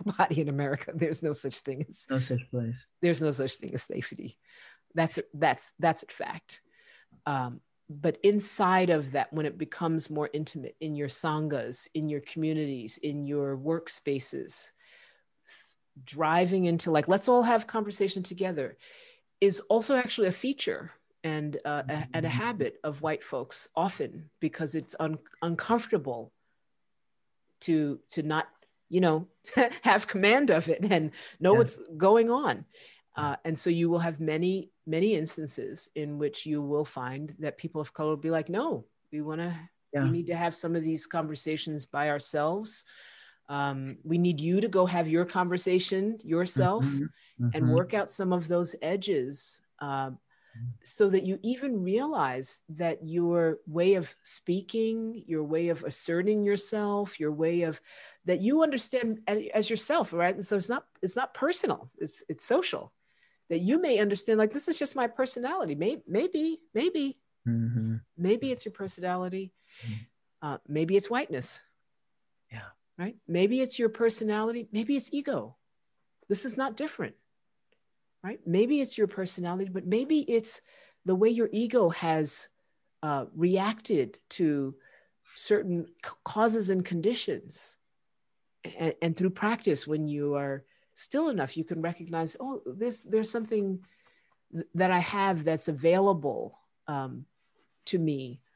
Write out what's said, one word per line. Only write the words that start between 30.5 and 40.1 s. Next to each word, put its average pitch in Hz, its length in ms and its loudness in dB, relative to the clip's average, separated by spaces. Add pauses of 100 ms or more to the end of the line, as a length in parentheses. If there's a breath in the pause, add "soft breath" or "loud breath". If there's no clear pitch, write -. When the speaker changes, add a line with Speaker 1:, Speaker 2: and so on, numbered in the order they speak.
Speaker 1:
of 160 180 4
it 165 220 0
and 156 200 4 (300 loud breath)
know 185 120 8
Speaker 2:
Yeah. 226 60 10
Speaker 1:
what's 226 200 4 (180)
going 220 340 6
on. 240 340 0 (520 soft breath)
Speaker 2:
Yeah. 147 140 0
Speaker 1:
Uh, - 140 -4
and 160 140 -2
so 180 120 0
you 170 200 2
will 170 80 4
have 165 220 -2
many, 165 500 0 (160)
many 175 280 2
instances 156 800 -6
in 147 240 -6
which 147 280 -4
you 151 160 -2
will 147 220 0
find 139 560 -8
that 151 180 -6
people 160 220 -6
of 143 120 -8
color 156 180 -2
will 156 60 0
be 156 140 -4
like, 160 180 0
"No, 196 360 -2 (280)
we 151 100 -6
wanna, 165 360 -6 (340)
Speaker 2:
Yeah. 143 120 0
Speaker 1:
we 131 60 4